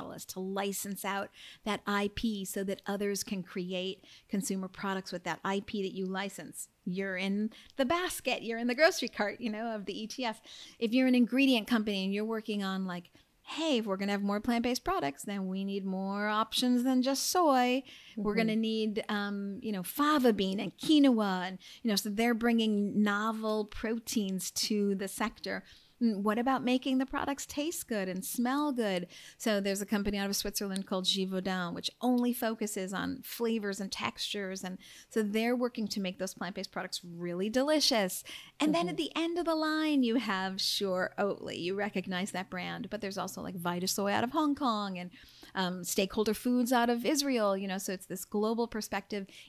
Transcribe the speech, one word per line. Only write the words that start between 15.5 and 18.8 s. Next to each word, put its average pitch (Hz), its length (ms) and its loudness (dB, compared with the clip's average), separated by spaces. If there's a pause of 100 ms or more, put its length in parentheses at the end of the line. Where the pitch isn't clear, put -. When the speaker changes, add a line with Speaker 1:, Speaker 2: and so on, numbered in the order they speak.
Speaker 1:
need 196 220 -4
more 196 420 -2
options 240 560 4
than 254 180 4
just 269 280 2
soy. 262 520 4 (360)
We're 208 140 0
Speaker 2:
Mm-hmm. 202 60 0
Speaker 1:
gonna 220 200 4
need, 220 500 0